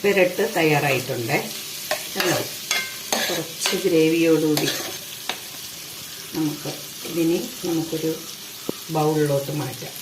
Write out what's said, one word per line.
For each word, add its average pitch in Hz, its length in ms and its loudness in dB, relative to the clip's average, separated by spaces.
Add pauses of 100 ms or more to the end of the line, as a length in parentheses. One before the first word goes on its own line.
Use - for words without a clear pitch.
പുരട്ട് 190 400 6 (120)
തയ്യാറായിട്ടുണ്ട്. 139 800 2 (760)
കണ്ടോ? 381 240 2 (880)
കുറച്ച് 175 560 -2
ഗ്രേവിയോടുകൂടി 160 840 6 (1700)
നമുക്ക് 151 340 -2 (380)
ഇതിനി 165 300 2 (280)
നമുക്കൊരു 160 440 0 (840)
ബൗളിലോട്ട് 151 680 4
മാറ്റാം. 123 400 -6